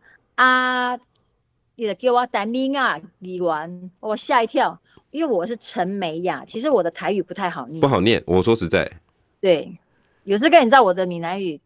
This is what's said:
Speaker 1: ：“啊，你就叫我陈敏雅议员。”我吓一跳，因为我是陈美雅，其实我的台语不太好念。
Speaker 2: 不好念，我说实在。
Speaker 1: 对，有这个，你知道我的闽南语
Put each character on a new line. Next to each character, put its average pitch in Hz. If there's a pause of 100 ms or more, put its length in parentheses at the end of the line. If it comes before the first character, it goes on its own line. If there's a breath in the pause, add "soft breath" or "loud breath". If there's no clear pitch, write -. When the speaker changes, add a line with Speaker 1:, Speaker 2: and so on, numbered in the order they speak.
(360 soft breath)
Speaker 1:
：“啊， 254 (800)
你 233
就 196
叫 247
我 247
陈 208
敏 262
雅 233 (200)
议 185
员。” 175
我 214
吓 254
一 226
跳， 196 (300 soft breath)
因 320
为 269
我 180
是 233
陈 185
美 185
雅， 170
其 -
实 277
我 226
的 170
台 175
语 196
不 -
太 185
好 151
念。 160
Speaker 2:
不 143
好 123
念， 101
我 90
说 113
实 87
在。 80 (500)
Speaker 1:
对， 175 (460)
有 196
这 277
个， 330
你 269
知 226
道 269
我 185
的 185
闽 175
南 180
语 160